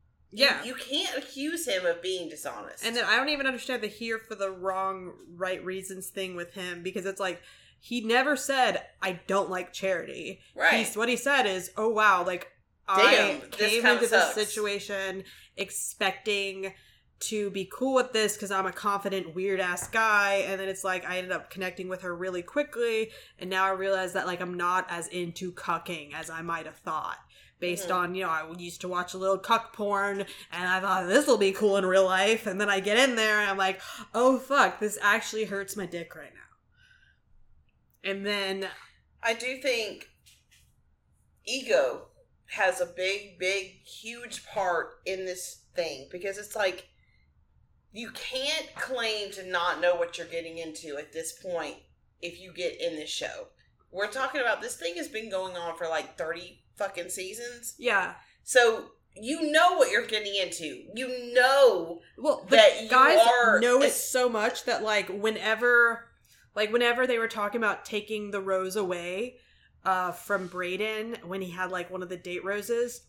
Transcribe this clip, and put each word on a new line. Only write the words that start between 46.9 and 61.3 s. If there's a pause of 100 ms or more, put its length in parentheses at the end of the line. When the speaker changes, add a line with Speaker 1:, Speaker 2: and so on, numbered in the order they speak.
Speaker 1:
you
can't
claim
to
not
know
what
you're
getting
into
at
this
point (440)
if
you
get
in
this
show. (440)
We're
talking
about,
this
thing
has
been
going
on
for,
like,
thirty (120)
fucking
seasons.
Speaker 2:
Yeah. (280)
Speaker 1:
So, (220)
you
know
what
you're
getting
into. (100)
You